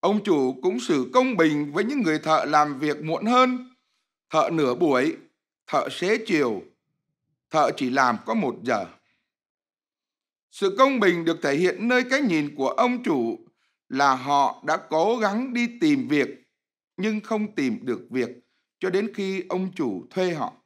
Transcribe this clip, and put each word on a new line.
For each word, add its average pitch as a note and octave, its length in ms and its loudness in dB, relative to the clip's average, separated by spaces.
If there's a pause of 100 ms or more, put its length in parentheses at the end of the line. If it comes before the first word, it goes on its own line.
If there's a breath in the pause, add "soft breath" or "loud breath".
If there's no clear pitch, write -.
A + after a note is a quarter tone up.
Ông G3+ 240 0
chủ C#3+ 380 2
cũng F#3 180 -2
xử C3+ 340 -2
công B3+ 220 2
bình D3 360 2
với F#3 120 0
những C4 180 -2
người D#3 160 0
thợ D#3 300 0
làm D3 300 2
việc D3 240 -4
muộn D#3+ 240 -4
hơn, B3+ 480 2 (560)
thợ D#3 220 2
nửa C#3+ 220 2
buổi, C#3 420 2 (500)
thợ - 240 -2
xế G3 360 -2
chiều, B2 360 0 (880)
thợ D3 260 2
chỉ B2+ 140 -2
làm B2+ 260 2 (100)
có A2+ 80 -2
một B2+ 280 0
giờ. A2 240 -2 (1600)
Sự F#3+ 280 -2
công C4+ 220 4
bình F3 240 2
được E3 180 0
thể C#3+ 140 2
hiện F#3 320 0
nơi B3 220 2
cái C4+ 100 2
nhìn D#3 360 0
của C3 120 0
ông B3 340 0
chủ A#2+ 360 0 (500)
là C3+ 260 4
họ C#3 520 0
đã D3+ 100 0
cố F3+ 420 0
gắng A3+ 360 -2
đi A#3 260 -2
tìm C#3 280 2
việc, C#3+ 200 0 (680)
nhưng G#3+ 240 -2
không G#3 340 -4
tìm C3 280 -2
được A#2+ 280 -6
việc, A#2+ 200 -4 (480)
cho F#3 120 -4
đến G3+ 240 -2
khi F#3+ 340 -4
ông F#3 260 -4
chủ G#2+ 360 -4
thuê F#3 240 -2
họ. C3 180 -6 (140)